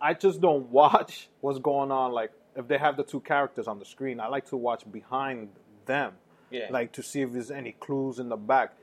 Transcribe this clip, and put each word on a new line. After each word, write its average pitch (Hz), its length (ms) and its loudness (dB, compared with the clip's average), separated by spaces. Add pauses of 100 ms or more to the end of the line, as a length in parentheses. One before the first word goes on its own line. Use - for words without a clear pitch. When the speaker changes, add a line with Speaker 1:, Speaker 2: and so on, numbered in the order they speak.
Speaker 1:
I 151 100 4
just 170 300 2
don't 143 280 4
<laughs> 131 100 8
watch - 500 6 (100)
what's 139 180 -2
going 139 320 0
on. 131 220 0
Like, 113 200 -2 (240)
if 120 120 -8
they 143 80 2
have 143 220 0
the 143 60 -2
two 135 160 -8
characters 139 480 -2
on 104 100 -6
the 101 80 -18
screen, 131 340 -8
I 110 60 -4
like 135 240 -4
to 139 80 -4
watch 117 240 -2 (100)
behind 123 560 -6 (380)
them. 131 320 -2 (340)
Speaker 2:
Yeah. 120 160 -6
Speaker 1:
Like, 120 260 -2
to 131 100 -10
see - 180 -4
if 127 100 -4
there's 120 200 -8
any 135 180 -10
clues 135 480 -6
in 127 100 -8
the 117 80 -4
back. 113 460 0